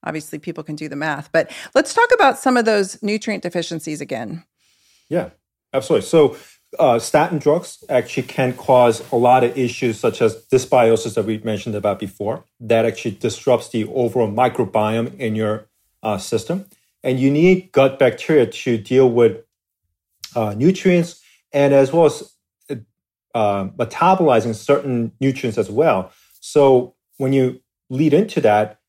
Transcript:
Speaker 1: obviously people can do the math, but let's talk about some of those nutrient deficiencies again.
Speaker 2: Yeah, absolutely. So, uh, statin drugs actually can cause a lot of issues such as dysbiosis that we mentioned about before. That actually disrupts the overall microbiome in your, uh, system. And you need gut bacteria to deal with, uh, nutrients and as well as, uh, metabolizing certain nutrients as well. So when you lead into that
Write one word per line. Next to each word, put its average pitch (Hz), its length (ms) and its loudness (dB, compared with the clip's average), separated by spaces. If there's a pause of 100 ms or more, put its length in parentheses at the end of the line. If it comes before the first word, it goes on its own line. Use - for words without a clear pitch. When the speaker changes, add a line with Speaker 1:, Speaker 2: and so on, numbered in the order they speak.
Speaker 1:
obviously 156 360 -10
people 160 260 -12
can 151 120 -12
do 151 120 -12
the 147 80 -12
math, 147 340 -8
but - 220 0 (220)
let's - 180 2
talk 480 220 4
about 381 240 4
some 254 180 2
of 240 80 2
those 208 380 0
nutrient 208 400 -6
deficiencies 165 580 -6
again. 135 440 -10 (640)
Speaker 2:
Yeah, 175 220 -4 (440)
absolutely. 135 320 0
So, 147 300 4 (420)
uh, 127 220 4
statin 160 380 -2
drugs 151 500 -2
actually 127 340 -2
can 127 320 -4
cause 123 480 2 (100)
a 131 40 -2
lot 123 280 4
of 120 140 -2
issues 120 400 -4
such - 240 -2
as 107 240 -2
dysbiosis 117 720 2
that 104 100 -4
we 107 120 -4
mentioned 107 360 -6
about 101 240 -4
before. 104 460 -10 (160)
That 113 260 0
actually 113 300 -6
disrupts 117 520 -2
the 214 180 -4
overall 120 440 -2
microbiome 113 880 -2
in 110 160 -6
your, 107 320 -4 (360)
uh, 104 140 -4
system. 160 480 -6 (380)
And 131 180 -2
you 135 100 2
need 180 420 2
gut 135 260 2
bacteria 135 480 2
to 117 320 -4
deal 127 320 2
with, 117 340 2 (880)
uh, 107 220 -4
nutrients 175 640 0 (320)
and 143 220 2
as 135 180 4
well 165 140 4
as, - 260 -2 (1000)
uh, 101 300 0 (120)
metabolizing 151 800 2
certain 123 680 -2
nutrients 131 380 -2
as 98 120 -2
well. 110 420 0 (280)
So 131 540 2 (220)
when 135 160 -2
you 127 280 0 (280)
lead 143 260 0
into 175 280 0
that 107 360 2 (100)